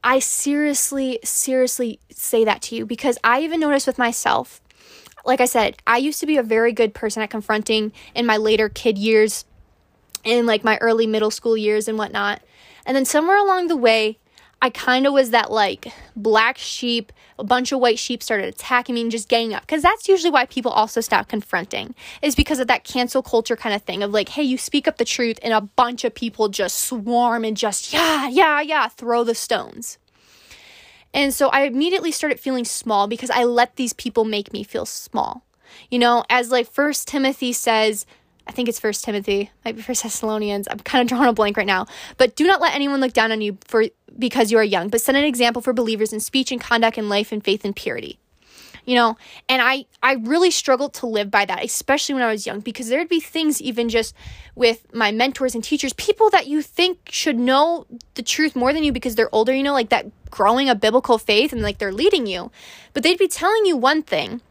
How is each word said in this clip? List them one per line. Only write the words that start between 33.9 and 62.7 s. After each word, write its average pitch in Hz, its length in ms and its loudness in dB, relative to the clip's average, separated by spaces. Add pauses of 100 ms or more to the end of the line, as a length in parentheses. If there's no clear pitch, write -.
people 226 300 -2
make 208 300 -4
me 208 100 -8
feel - 220 -8
small. - 580 -6 (460)
You 247 100 -2
know, 240 300 4
as, 247 220 2
like, 240 200 0
First 285 360 -2
Timothy 269 440 -2
says, 220 540 0 (420)
I - 60 -18
think 240 160 -2
it's 226 100 -6
First - 240 -4
Timothy, 202 480 -2 (140)
might 226 100 -6
be 226 60 -16
First 240 220 -4
Thessalonians. 214 680 -4
I'm 208 80 -8
kinda 247 260 0
drawing 240 240 2
a 233 40 2
blank 208 240 0
right 202 100 -2
now. 190 180 0 (320)
But 254 180 4
do 311 120 2
not 370 140 4
let 330 120 2
anyone 277 280 0
look 262 120 0
down 220 180 2
on 220 100 -2
you 208 240 -4
for, 226 200 2 (320)
because 226 340 0
you 226 60 4
are 220 60 6
young, 196 240 0
but 233 140 0
set 269 140 2
an 285 100 4
example 240 360 0
for 254 120 -2
believers 220 400 0
in 214 80 -6
speech 269 300 -2
and 247 100 -6
conduct 226 360 0
and 214 120 -6
life 208 240 -2
and 208 100 -6
faith 202 220 -2
and 196 100 -4
purity. - 440 -10 (640)
You 247 120 -2
know, 233 200 4 (320)
and 262 140 2
I, 262 240 0 (160)
I 269 120 4
really 285 360 2
struggled 269 460 0
to - 100 -8
live 208 240 -2
by 202 160 2
that, 180 180 -6
especially 277 520 -2
when 254 80 0
I 226 80 0
was 208 160 -6
young, 208 140 -8
because 226 280 -10
there'd 320 180 0
be 330 120 0
things 311 420 -2
even 233 280 -2
just 226 260 -2 (400)
with 233 360 2
my 233 200 0
mentors 254 420 0
and 226 100 -6
teachers, 285 300 -2
people 427 380 2
that 349 160 2
you 294 160 -2
think 359 340 -2 (120)
should 277 280 -2
know 277 480 2 (300)
the 247 80 -10
truth - 320 0
more 254 180 2
than 311 100 -2
you 294 80 0
because 240 220 -6
they're 220 200 0
older, 220 200 2
you 269 80 0
know, 285 120 0
like, 247 160 0
that 233 180 0 (240)
growing 240 360 2
a 254 60 4
biblical 220 460 2
faith 233 340 2
and, 233 80 -4
like, 208 160 -4
they're 196 160 -4
leading 294 320 2
you. 180 240 -8 (440)